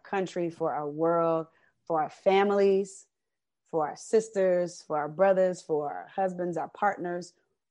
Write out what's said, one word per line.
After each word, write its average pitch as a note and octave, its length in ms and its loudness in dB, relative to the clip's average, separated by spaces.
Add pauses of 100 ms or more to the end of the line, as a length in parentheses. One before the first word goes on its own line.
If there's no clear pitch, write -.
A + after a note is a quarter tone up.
country, F3+ 440 -4
for D#3+ 240 -4
our D3 140 -6
world, E3 600 0 (400)
for D#3+ 140 0
our D3+ 100 -4
families, G3 960 2 (640)
for D3+ 160 -2
our - 100 -10
sisters, F#3 880 0
for D3+ 100 -2
our D3+ 120 -2
brothers, F#3 520 2
for D3 300 -2
our F3 240 -12
husbands, F3+ 400 -2
our D3 140 -6
partners, F3 640 -4 (380)